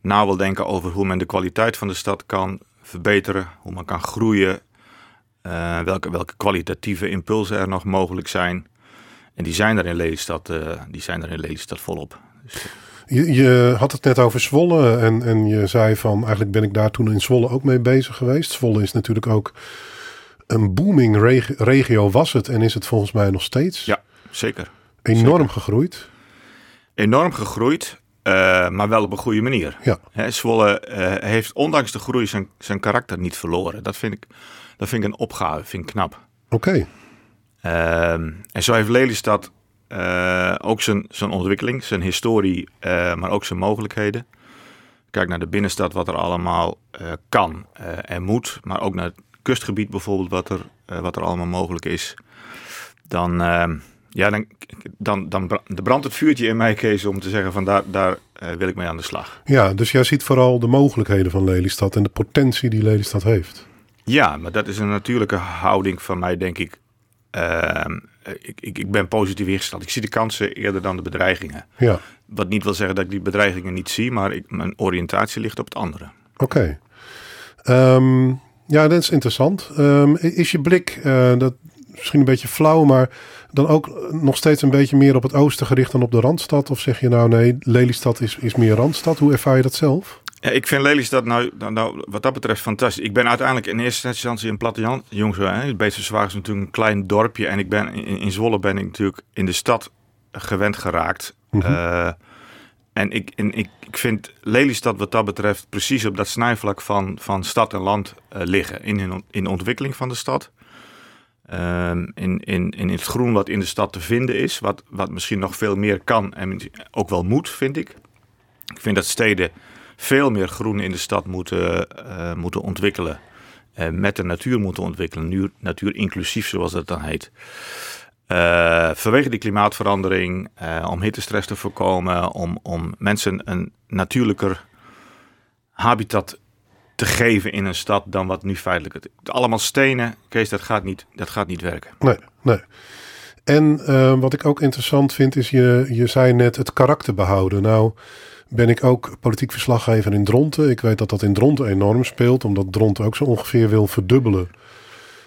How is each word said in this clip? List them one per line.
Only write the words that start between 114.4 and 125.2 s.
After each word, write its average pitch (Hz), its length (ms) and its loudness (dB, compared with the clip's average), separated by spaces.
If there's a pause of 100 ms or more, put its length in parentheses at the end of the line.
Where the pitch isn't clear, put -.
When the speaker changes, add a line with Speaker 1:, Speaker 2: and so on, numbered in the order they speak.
Speaker 1:
Wat, 101 300 -2
wat 95 220 -6
misschien 90 280 -4
nog 95 160 -4
veel 104 200 -2
meer 101 280 0
kan 110 300 0
en 95 260 -8 (320)
ook 98 180 -4
wel 90 140 0
moet, 110 260 0
vind 135 280 -4
ik. - 120 -10 (840)
Ik - 80 -20
vind 104 140 -2
dat 95 100 0
steden 98 440 0 (460)
veel 139 340 2
meer 98 180 -2
groen 107 320 -6
in 95 120 -4
de 87 60 -8
stad 87 280 -4
moeten, 90 640 -4
eh, 85 460 -12
moeten 85 260 -6
ontwikkelen. 92 580 -4 (540)
Eh, 82 160 -4
met 95 260 -2
de 98 80 -4
natuur 87 360 -2
moeten 92 240 -4
ontwikkelen. 82 440 -6